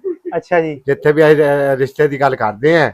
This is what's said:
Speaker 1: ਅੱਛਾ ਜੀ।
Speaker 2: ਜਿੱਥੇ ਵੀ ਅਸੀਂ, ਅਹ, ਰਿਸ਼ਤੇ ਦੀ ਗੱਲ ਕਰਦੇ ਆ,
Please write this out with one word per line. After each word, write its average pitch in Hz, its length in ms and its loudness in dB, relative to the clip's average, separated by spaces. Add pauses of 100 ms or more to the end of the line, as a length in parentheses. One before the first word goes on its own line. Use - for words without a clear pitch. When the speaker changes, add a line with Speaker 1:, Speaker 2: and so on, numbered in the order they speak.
(360)
Speaker 1:
ਅੱਛਾ 170 240 -2
ਜੀ। 156 260 -6
Speaker 2:
ਜਿੱਥੇ 139 260 0
ਵੀ 151 140 4
ਅਸੀਂ, 151 100 6
ਅਹ, 143 400 0
ਰਿਸ਼ਤੇ 139 320 -2
ਦੀ 139 120 -4
ਗੱਲ 135 160 0
ਕਰਦੇ 120 420 0
ਆ, 127 140 0